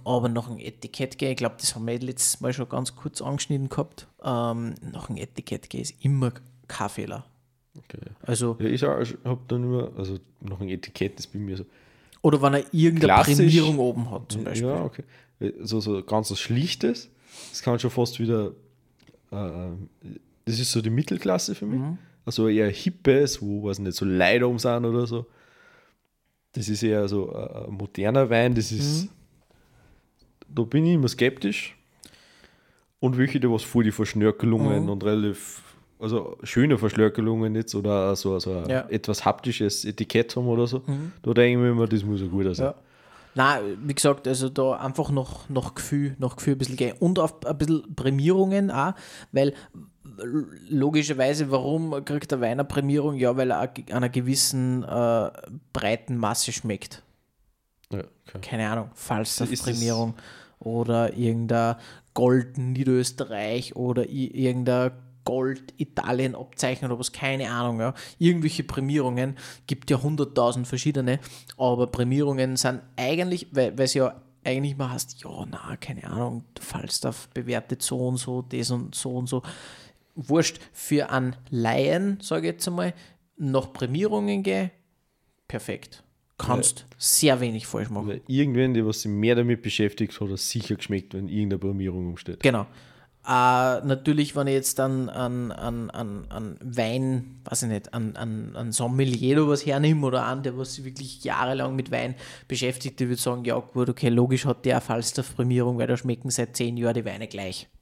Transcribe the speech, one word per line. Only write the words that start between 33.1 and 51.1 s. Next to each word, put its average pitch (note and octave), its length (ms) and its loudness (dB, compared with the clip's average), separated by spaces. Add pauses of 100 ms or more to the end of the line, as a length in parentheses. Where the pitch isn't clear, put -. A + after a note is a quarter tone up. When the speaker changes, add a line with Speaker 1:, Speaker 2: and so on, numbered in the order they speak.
Speaker 2:
welche, C3 220 2
die B2 100 4
was A2+ 140 2
voll A#2 220 4
die G#2+ 80 4
Verschnörkelungen G#2+ 880 2
Speaker 1:
Mhm. G2+ 60 0
Speaker 2:
und G2+ 160 -4
relativ, G#2 580 0 (360)
also A2 440 -4
schöne B2+ 340 6
Verschnörkelungen A2 800 4
jetzt A2+ 200 -2
oder G2+ 420 2
so, F#2+ 220 0
so F#2 180 -2
ein E2+ 120 -4
Speaker 1:
Ja. C3 200 -2
Speaker 2:
etwas G#2+ 360 -2
haptisches G#2+ 600 0
Etikett A2 500 0
haben B2 120 0
oder A#2+ 200 4
so, B2+ 180 -4
Speaker 1:
Mhm. D3 280 -6 (100)
Speaker 2:
da A#2 100 2
denke A#2+ 180 8
ich B2 60 4
mir B2 140 6
immer, A#2 160 4
das G#2+ 160 2
muss G#2 180 0
ein F#2+ 80 -4
guter F#2+ 240 0
sein. B2+ 140 0
Speaker 1:
Ja. C#3+ 80 -6 (600)
Nein, B2+ 500 2
wie C#3+ 80 0
gesagt, C#3 340 2
also C3 220 0
da C3 240 2
einfach C3+ 380 -4
noch, C3+ 380 -4
noch C3 260 -4
Gefühl, C#3+ 440 -4
noch B2+ 160 -4
Gefühl C#3+ 200 0
ein - 20 0
bisschen B2+ 180 -4
gehen. B2 240 -2
Und F3+ 200 4
auf D#3 260 -2
ein D3+ 120 -2
bisschen D3+ 380 0
Prämierungen F#3 760 2
auch, C#3+ 220 0 (380)
weil C#3 220 4 (1160)
logischerweise, D3 840 2